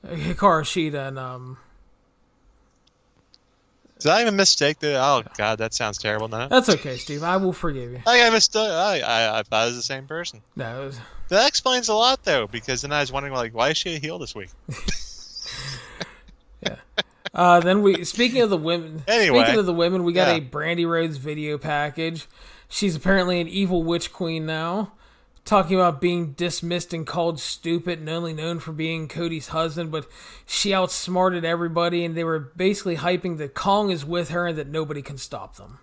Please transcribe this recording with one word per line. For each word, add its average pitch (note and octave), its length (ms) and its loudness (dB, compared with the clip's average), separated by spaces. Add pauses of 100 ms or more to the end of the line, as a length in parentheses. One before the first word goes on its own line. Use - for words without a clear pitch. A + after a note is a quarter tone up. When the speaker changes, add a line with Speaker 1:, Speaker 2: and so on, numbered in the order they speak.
Speaker 1:
Hikaru E3+ 580 2
Shida D3 460 -4
and, C3+ 100 -10
um, B2+ 380 -12 (2500)
Speaker 2:
Did D3 120 2
I G#3+ 100 6
even A3 140 2
mistake D#3 440 4
the, D3 200 0
oh, C3+ 220 4 (160)
God, G#2+ 220 0
that A2 160 -4
sounds G#2+ 240 -4
terrible, G#2+ 280 -2
doesn't A2+ 200 -2
it? - 20 -12
Speaker 1:
That's B3 200 4
okay, C#3+ 280 0
Steve. D3 240 -8
I F3+ 160 0
will F#3 160 0
forgive B2 380 -6
you. B2 160 -12
Speaker 2:
I, A#3+ 160 6
I A#3 80 6
missed, A3 260 2
I, F#3+ 440 0
I, A2+ 380 2
I G#2 40 -4
thought A2 220 2
it - 20 0
was A#2+ 80 -4
the B2 80 -8
same C3+ 240 -8
person. D#3 340 -10 (140)
Speaker 1:
No, B2 260 -10
it C#3 60 -10
was B2+ 120 -14 (300)
Speaker 2:
That A3 180 6
explains B3+ 400 0
a A3 60 2
lot, B3 300 4
though, C3 240 2
because A#2 340 -6
then C#3+ 100 -8
I D3 100 2
was B2+ 100 -2
wondering, C#3 240 -6
like, A2+ 180 -4
why A#2 160 2
is D#3 80 0
she D#3+ 180 -4
a D3+ 40 -8
heel D#3 200 -8
this B2+ 160 -10
week? F#2+ 140 -12 (180)
<laughs> - 140 -10 (1800)
Speaker 1:
Yeah. - 120 -4 (580)
Uh, F3 260 8
then F#3 220 4
we, G3 240 4
speaking A#3+ 380 2
of G#3+ 80 2
the F3+ 60 2
women, D#3+ 500 -4
Speaker 2:
Anyway. F#3+ 320 6
Speaker 1:
speaking A#2 200 6
of G3 60 2
the F3+ 80 0
women, F3 300 2
we E3+ 100 2
got F3+ 140 6
Speaker 2:
Yeah. D3 80 6
Speaker 1:
a D#3+ 60 -2
Brandy D#3+ 440 -2
Rhodes E3 320 0
video D3+ 400 -6
package. D3+ 680 -4 (420)
She's F#3 260 -2
apparently F3+ 460 2
an E3 60 -4
evil F3+ 340 0
witch E3+ 320 -2
queen E3 320 -6
now, E3+ 460 -4 (520)
talking F#3+ 320 4
about E3+ 240 4
being F3 340 0
dismissed E3+ 600 -4
and D#3+ 140 -6
called E3 320 -2
stupid E3+ 580 -4
and D#3 120 -10
only E3 240 -4
known D#3+ 260 -6
for D#3+ 140 -10
being D#3+ 340 -4
Cody's E3 400 -6
husband, D#3+ 440 -4
but D#3 140 -6 (400)
she - 260 -2
outsmarted F3+ 720 2
everybody, E3+ 640 0
and E3 100 -4
they E3 80 -2
were D#3+ 160 0
basically F3+ 580 -2
hyping F3 420 -2
that C#3+ 160 -10
Kong G3+ 340 2
is D#3 160 -2
with E3+ 240 -4
her F3 160 -2
and E3 140 -2
that C#3 80 -8
nobody D3 340 -4
can C#3 160 -12
stop G2+ 380 -12
them. G2+ 280 -20